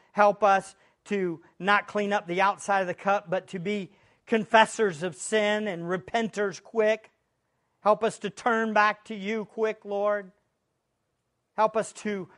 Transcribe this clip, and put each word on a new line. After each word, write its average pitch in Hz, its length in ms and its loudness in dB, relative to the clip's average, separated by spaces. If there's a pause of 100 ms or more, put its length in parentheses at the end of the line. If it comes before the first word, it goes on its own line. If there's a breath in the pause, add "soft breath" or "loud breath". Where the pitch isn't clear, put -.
(120)
help 208 320 4
us 196 320 2 (300 soft breath)
to 185 360 -4 (160 soft breath)
not 196 300 0
clean 202 260 -2
up 180 140 -2
the 175 140 -2
outside 196 400 0
of 180 60 -4
the 180 60 -4
cup, 196 360 -2
but 180 180 -4
to 185 120 -10
be 196 320 -6 (340 soft breath)
confessors 214 800 2
of 180 120 -6
sin 214 520 0
and 170 160 -6
repenters 196 800 -4
quick. 220 500 0 (680)
Help 214 240 2
us - 160 -2
to 202 100 -8
turn 226 440 0
back 208 320 4
to 220 100 -12
you 208 300 -4
quick, 220 400 -4
Lord. 202 460 -4 (1300)
Help 214 200 2
us - 160 -4
to 196 440 -6